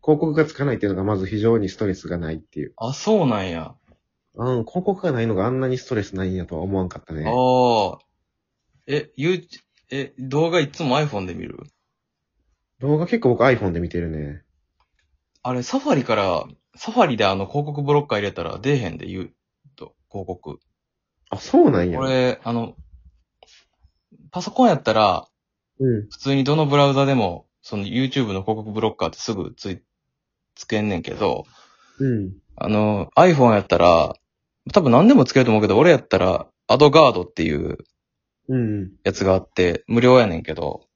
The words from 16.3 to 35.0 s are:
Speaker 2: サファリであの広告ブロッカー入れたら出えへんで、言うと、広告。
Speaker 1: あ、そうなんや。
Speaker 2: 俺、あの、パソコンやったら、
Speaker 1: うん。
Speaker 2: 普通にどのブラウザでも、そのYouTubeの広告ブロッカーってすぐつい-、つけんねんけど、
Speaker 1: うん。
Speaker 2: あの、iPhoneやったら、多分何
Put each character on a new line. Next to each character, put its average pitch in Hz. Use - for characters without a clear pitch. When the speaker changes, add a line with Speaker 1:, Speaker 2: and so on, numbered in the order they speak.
Speaker 2:
サ -
フ -
ァ 180
リ 127
で 104
あ 95
の 98
広 147
告 147
ブ 143
ロ 147
ッ -
カ 117
ー 104
入 -
れ 98
た 87
ら 85
出 135
え -
へ 104
ん -
で、 -
言 92
う -
と、 -
広 98
告。 87
Speaker 1:
あ、 -
そ -
う 151
な 104
ん 87
や。 104
Speaker 2:
俺、 131
あ 117
の、 117
パ 180
ソ 202
コ 254
ン 240
や 165
っ -
た 110
ら、 101
Speaker 1:
う 127
ん。 -
Speaker 2:
普 -
通 139
に 135
ど 143
の 156
ブ 143
ラ 139
ウ 135
ザ 139
で 135
も、 92
そ -
の 101
YouTube 127
の 95
広 110
告 107
ブ 107
ロ 110
ッ -
カ 87
ー -
っ 80
て -
す 117
ぐ 92
つ -
い-、 87
つ -
け 107
ん 107
ね 90
ん 80
け -
ど、 90
Speaker 1:
う 135
ん。 104
Speaker 2:
あ -
の、 107
iPhone 143
や 101
っ 95
た 87
ら、 85
多 202
分 127
何 160